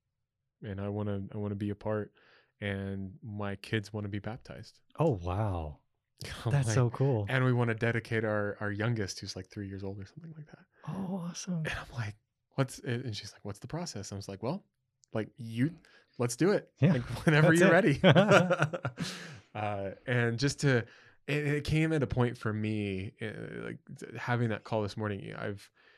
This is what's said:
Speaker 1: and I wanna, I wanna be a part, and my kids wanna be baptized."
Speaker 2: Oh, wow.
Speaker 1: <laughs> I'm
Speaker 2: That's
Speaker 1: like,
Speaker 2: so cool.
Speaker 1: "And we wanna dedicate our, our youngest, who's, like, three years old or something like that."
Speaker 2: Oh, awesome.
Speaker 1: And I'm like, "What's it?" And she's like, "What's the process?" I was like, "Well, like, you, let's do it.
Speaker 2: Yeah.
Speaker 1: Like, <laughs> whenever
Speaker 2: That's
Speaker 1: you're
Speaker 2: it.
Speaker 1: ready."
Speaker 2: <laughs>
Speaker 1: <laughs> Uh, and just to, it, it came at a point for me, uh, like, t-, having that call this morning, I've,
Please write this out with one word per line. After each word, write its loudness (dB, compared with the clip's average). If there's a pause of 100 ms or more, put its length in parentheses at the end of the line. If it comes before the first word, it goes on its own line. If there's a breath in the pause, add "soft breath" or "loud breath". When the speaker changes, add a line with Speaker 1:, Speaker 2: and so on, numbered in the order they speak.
(640)
Speaker 1:
and -8
I -4
wanna, -4 (100)
I -10
wanna -4
be -2
a -4
part, -4 (480 soft breath)
and -4 (100)
my -6
kids -4
wanna -6
be -6
baptized." -14 (200)
Speaker 2:
Oh, 2
wow. -2 (420)
Speaker 1:
<laughs> -12
I'm -2
Speaker 2:
That's 2
Speaker 1:
like, 2
Speaker 2:
so 4
cool. 0
Speaker 1:
"And 2
we 4
wanna 2
dedicate 0
our, 0
our -2
youngest, -2
who's, -10
like, -10
three -8
years -10
old -8
or -12
something -16
like -16
that." -20 (240)
Speaker 2:
Oh, -6
awesome. -6
Speaker 1:
And -2
I'm -10
like, -6 (380)
"What's -4
it?" -6
And -8
she's -12
like, -20
"What's -10
the -14
process?" -10
I -8
was -12
like, -12
"Well, -4 (480)
like, -4
you, -2 (480 soft breath)
let's -2
do 4
it. -2
Speaker 2:
Yeah. 6
Speaker 1:
Like, 0
<laughs> -8
whenever 8
Speaker 2:
That's 6
Speaker 1:
you're 10
Speaker 2:
it. 6
Speaker 1:
ready." 8
Speaker 2:
<laughs> -
Speaker 1:
<laughs> -6 (460 loud breath)
Uh, -4 (160)
and 2
just 0
to, 4 (480 soft breath)
it, 0
it 0
came 2
at 2
a 2
point 2
for -4
me, -2
uh, -10
like, -10 (200)
t-, -14 (100)
having 0
that -4
call -2
this -6
morning, -6
I've, -10 (300 soft breath)